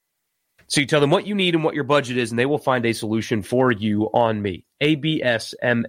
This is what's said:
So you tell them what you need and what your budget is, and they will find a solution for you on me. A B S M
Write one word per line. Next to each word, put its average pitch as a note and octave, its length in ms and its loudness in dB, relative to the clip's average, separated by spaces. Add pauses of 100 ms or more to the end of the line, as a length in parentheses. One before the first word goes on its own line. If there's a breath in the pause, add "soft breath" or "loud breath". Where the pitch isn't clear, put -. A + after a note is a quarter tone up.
(680)
So D3+ 140 0
you B2+ 60 0
tell D3+ 120 2
them C#3+ 120 4
what F#3+ 160 2
you G#3 80 -4
need F3+ 180 0
and D#3 100 2
what D#3+ 120 0
your D3 80 -2
budget B2+ 340 0
is, A#2 140 -2
and A#2 80 -2
they C3 80 2
will D3 100 0
find B2+ 300 0
a A#2 60 2
solution A2 500 -2
for B2+ 280 2
you G#2+ 340 0
on A2+ 360 0
me. F#2+ 240 -6 (160)
A D#3 140 2
B D3+ 260 -2
S A#2 400 -2
M A#2 280 0